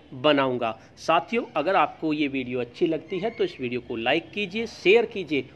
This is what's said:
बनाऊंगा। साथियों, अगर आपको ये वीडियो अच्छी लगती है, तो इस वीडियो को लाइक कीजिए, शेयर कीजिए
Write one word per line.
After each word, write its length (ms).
बनाऊंगा। 680
साथियों, 480
अगर 200
आपको 360
ये 160
वीडियो 320
अच्छी 260
लगती 320
है, 120
तो 140
इस 160
वीडियो 200
को 160
लाइक 340
कीजिए, 360
शेयर 400
कीजिए 500